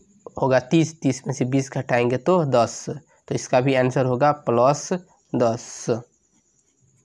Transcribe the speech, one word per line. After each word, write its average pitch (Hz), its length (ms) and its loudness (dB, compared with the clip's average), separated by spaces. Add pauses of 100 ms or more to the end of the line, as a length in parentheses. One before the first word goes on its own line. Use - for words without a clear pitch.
(360)
होगा 131 240 2
तीस, 160 400 0
तीस 131 260 -2
में 139 80 -6
से 139 120 -2
बीस 131 240 -2
घटाएंगे 123 480 0
तो 175 280 2
दस। 120 420 0
तो - 460 -12
इसका 127 260 0
भी 135 140 2
आंसर 127 320 2
होगा 127 260 2 (100)
प्लस 127 460 2 (440)
दस। 120 540 -2 (1200)